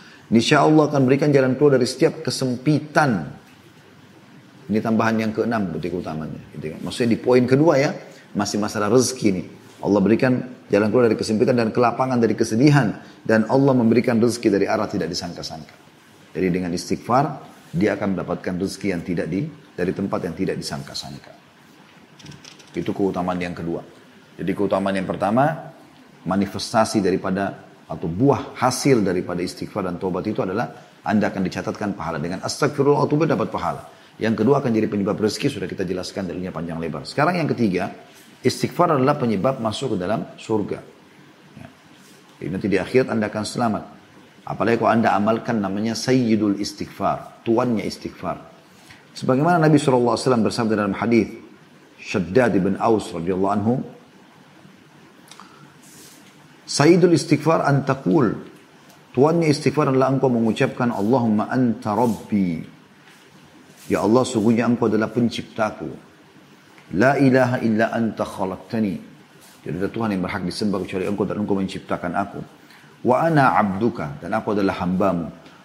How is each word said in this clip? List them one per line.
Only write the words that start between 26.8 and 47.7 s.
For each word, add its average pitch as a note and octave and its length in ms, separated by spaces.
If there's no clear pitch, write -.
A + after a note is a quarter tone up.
daripada F#2+ 640
atau D#2+ 160
buah A2 560
hasil B2 400
daripada F2+ 400
istighfar F2+ 400
dan F2+ 160
taubat F#2 320
itu A2 160
adalah G#2+ 240
Anda G2+ 320
akan G2+ 80
dicatatkan F#2+ 560
pahala. D#2+ 240
Dengan F2 240
astagfirullah C#3+ 560
wa C#3 80
atubu D3+ 160
dapat A2+ 240
pahala. E2+ 400
Yang G#2+ 240
kedua C#3 160
akan C3 80
jadi A2 160
penyebab G#2 320
rezeki, G#2+ 320
sudah F#2 160
kita - 160
jelaskan F#2 480
darinya F2+ 240
panjang E2 240
lebar. D#2 320
Sekarang E3+ 320
yang C#3+ 80
ketiga, G#2 400
istighfar E3 480
adalah C#3 240
penyebab A#2 400
masuk A2+ 400
ke F2+ 80
dalam G#2+ 160
surga. G#2 400
Ya. - 100
Jadi - 160
nanti F#2+ 160
di F#2+ 80
akhirat B2 320
Anda G#2+ 240
akan G#2+ 160
selamat. A2 340
Apalagi A2+ 320
kalau G#2 100
Anda G#2+ 220
amalkan A2 480
namanya G#2 320
Sayyidul A2 640
Istighfar, - 880
tuannya A#2 400